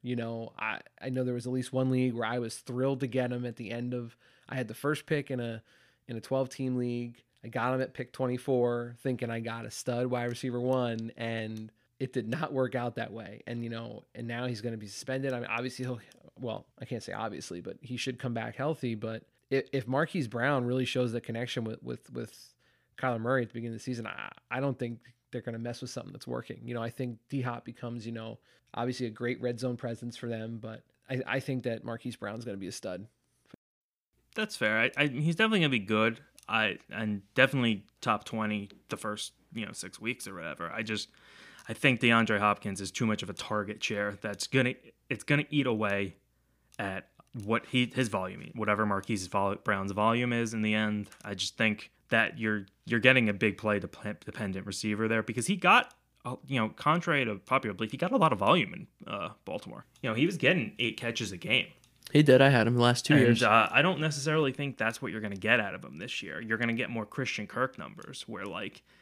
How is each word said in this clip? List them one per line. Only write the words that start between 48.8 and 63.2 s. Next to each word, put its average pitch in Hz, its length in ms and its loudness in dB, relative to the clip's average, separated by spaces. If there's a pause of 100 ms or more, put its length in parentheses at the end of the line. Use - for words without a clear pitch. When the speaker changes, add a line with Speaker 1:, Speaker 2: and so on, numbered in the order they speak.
Speaker 2:
Marquise 98 420 0
vol-, 98 280 2
Brown's 98 380 -2
volume 113 380 2
is 117 220 0
in 110 80 -2
the 107 140 2
end. 107 340 0 (160)
I 104 80 -8
just - 240 -4
think 107 340 0 (180)
that 113 280 4
you're, 107 300 -2 (180)
you're 117 140 2
getting 127 280 8
a 104 60 2
big 104 240 2
play 104 220 2
dep-, 98 440 -8
dependent 98 440 -6
receiver 107 400 0
there 110 160 2
because 113 240 -4
he 202 80 2
got, 190 400 6 (300)
uh, 123 100 -6 (100)
you 131 140 0
know, 110 100 2
contrary 151 560 2
to 107 100 -2
popular 110 380 0
belief, 110 180 -4
he 139 60 -8
got 180 140 0
a 269 60 2
lot 165 140 6
of 110 60 2
volume 110 360 4
in, - 380 -14
uh, 104 180 -4 (160)
Baltimore. - 400 -8 (180)
You 131 60 0
know, 110 60 0
he 135 120 4
was 185 100 -2
getting 139 400 4
eight 113 200 -2
catches 117 340 -4
a 92 60 -10
game. 107 300 0 (440)
Speaker 3:
He 147 100 8
did. 143 180 10
I 135 100 10
had 117 180 8
him 123 80 4
the 120 80 6
last 120 220 6
two 147 100 6
Speaker 2:
And, 135 80 10